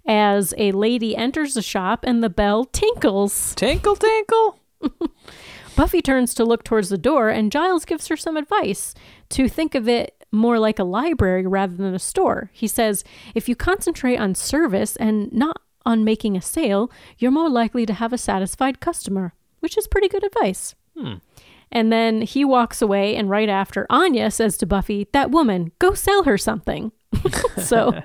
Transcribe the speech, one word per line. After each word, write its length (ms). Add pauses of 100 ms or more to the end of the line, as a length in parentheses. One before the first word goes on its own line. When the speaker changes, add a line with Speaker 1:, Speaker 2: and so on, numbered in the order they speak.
Speaker 1:
as 520
a 140
lady 440
enters 380
the 80
shop 440
and 160
the 80
bell 340
tinkles. 920
Speaker 2:
Tinkle, 420
tinkle. 640 (220)
<laughs> 280 (680)
Speaker 1:
Buffy 260
turns 320
to 100
look 200
towards 240
the 100
door, 300
and 240
Giles 320
gives 240
her 80
some 200
advice 580 (360)
to 180
think 260
of 140
it 440
more 260
like 200
a 60
library 600
rather 300
than 180
a 40
store. 540
He 140
says, 380 (300)
"If 140
you 80
concentrate 600
on 180
service 600
and 360
not 280 (240)
on 200
making 320
a 60
sale, 480 (280)
you're 120
more 200
likely 360
to 80
have 200
a 40
satisfied 600
customer," 540 (260)
which 160
is 100
pretty 220
good 160
advice. 500 (220)
Speaker 2:
Hmm. 180 (560)
Speaker 1:
And 220
then 300
he 220
walks 360
away, 360
and 120
right 200
after, 420
Anya 400
says 280
to 80
Buffy, 460
"That 180
woman, 480
go 140
sell 320
her 140
something." 540 (200)
<laughs> 200 (260)
So, 340 (120)